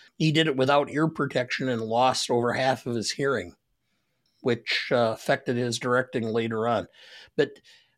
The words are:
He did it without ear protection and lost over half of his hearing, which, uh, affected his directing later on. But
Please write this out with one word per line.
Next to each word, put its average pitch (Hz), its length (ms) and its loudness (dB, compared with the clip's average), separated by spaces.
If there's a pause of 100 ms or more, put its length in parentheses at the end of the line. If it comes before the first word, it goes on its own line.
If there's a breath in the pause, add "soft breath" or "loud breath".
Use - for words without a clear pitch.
(180 soft breath)
He 160 140 2
did 160 160 2
it 139 100 -2
without 135 320 2
ear 147 180 0
protection 135 640 -4
and 117 120 -2
lost 120 480 2
over 120 240 2
half 131 320 0
of 120 100 -4
his 107 160 -4
hearing, 120 440 -4 (880)
which, - 500 -2
uh, 117 220 2
affected 131 440 -2
his 120 220 -2
directing 127 440 0
later 113 440 0
on. 113 200 0 (480 loud breath)
But - 240 0 (380 soft breath)